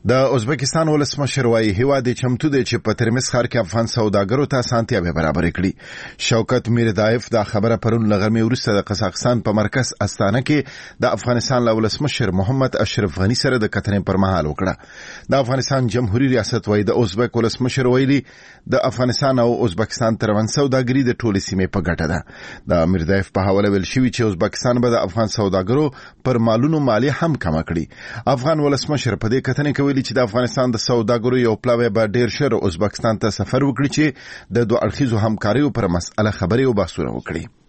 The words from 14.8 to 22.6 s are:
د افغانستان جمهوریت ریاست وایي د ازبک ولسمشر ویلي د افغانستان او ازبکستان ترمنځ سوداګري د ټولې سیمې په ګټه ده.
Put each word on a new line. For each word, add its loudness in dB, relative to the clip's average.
د 2
افغانستان 0
جمهوریت 0
ریاست 0
وایي 4
د 2
ازبک 0
ولسمشر 0
ویلي 4
د 0
افغانستان 0
او 4
ازبکستان -2
ترمنځ 0
سوداګري 2
د 0
ټولې 0
سیمې 0
په 0
ګټه -2
ده. -2